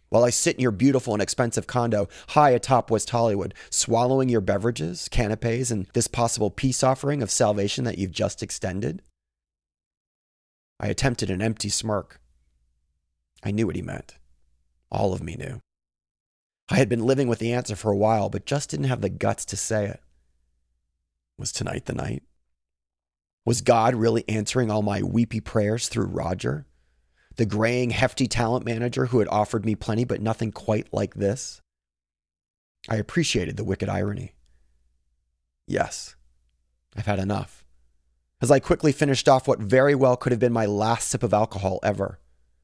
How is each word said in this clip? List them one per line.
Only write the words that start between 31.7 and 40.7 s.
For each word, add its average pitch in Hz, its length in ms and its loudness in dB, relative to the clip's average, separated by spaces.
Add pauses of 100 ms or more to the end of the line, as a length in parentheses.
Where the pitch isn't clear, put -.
I 110 60 -2
appreciated 107 600 -2
the 104 80 -6
wicked 98 240 -4
irony. 95 460 -4 (1300)
Yes, - 480 -4 (800)
I've - 120 -6
had 101 140 -2
enough. 98 440 -6 (800)
As 127 80 2
I 139 100 8
quickly 156 320 2
finished 143 380 2
off 131 180 4
what 123 120 2
very 131 340 4
well 127 240 4
could 123 140 0
have 117 60 2
been 117 140 2
my 113 140 2
last 107 420 0